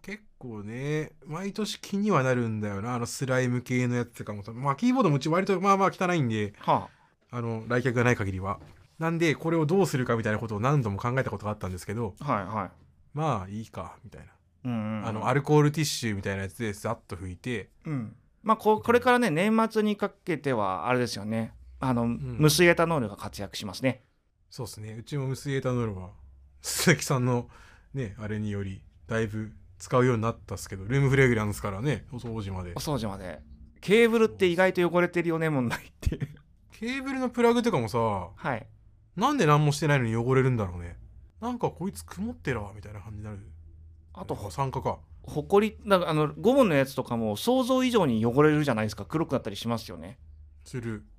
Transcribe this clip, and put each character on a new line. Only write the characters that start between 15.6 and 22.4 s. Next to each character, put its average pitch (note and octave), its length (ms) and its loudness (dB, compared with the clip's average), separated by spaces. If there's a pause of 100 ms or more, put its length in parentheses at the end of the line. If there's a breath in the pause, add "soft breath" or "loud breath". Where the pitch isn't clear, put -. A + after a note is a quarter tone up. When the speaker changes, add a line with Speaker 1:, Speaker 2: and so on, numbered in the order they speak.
Speaker 1:
ル D3 100 6
テ D#3 100 -2
ィ - 20 2
ッ - 20 2
シ - 220 -4
ュ G#2 80 0
み G2 60 -4
た G2+ 120 -2
い - 20 -2
な G2 80 -4
や F#2+ 60 -6
つ - 80 -16
で A2 160 -4
ザ G#2+ 180 -6
ッ - 60 -4 (100)
と - 80 -10
拭 F#2 140 -10
い F2+ 80 -12
て。 A2+ 320 -6 (160)
Speaker 2:
う D#3+ 60 -6
ん。 A#2 240 -6 (280)
ま G#3+ 100 2
あ、 G#3+ 40 2
こ-、 G#3+ 240 2
こ A#3 100 2
れ A#3+ 80 8
か B3 140 4
ら B3 60 6
ね、 A#3+ 100 4
年 A3 420 2
末 G#3+ 120 2
に G#3 120 2
か G3+ 140 -2
け - 280 -4
て C#3+ 160 0
は、 F#2+ 360 0
あ B2 40 4
れ B2+ 60 4
で A#2+ 80 0
す A2+ 100 -6
よ G2+ 80 -8
ね。 A2 280 -4 (260)
あ C3 140 0
の、 A#2+ 100 2
Speaker 1:
う - 40 0
ん。 A#2+ 320 -6
Speaker 2:
無 D3+ 100 8